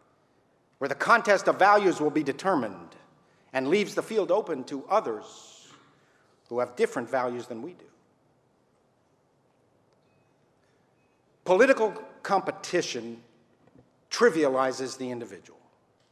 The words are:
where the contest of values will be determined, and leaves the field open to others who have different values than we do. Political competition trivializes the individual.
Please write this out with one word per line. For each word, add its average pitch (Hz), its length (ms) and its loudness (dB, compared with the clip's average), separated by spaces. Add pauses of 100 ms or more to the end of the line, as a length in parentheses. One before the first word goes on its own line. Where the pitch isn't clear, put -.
(800)
where 135 100 -4
the 139 80 -2
contest 208 500 4
of 151 100 2
values 190 440 6
will 147 100 2
be 147 140 0
determined, 123 720 -4 (560)
and 131 160 -2
leaves 190 260 0
the 156 80 -2
field 180 300 -2
open 165 320 -2
to 135 260 -10
others - 760 -6 (800)
who 120 100 -6
have 120 160 -4
different 175 340 -2
values 123 380 -2
than 113 160 -10
we 113 120 -14
do. - 100 -20 (3500)
Political 220 480 4 (320)
competition 139 1000 -4 (880)
trivializes 131 880 2
the 127 100 -8
individual. 101 520 -12 (520)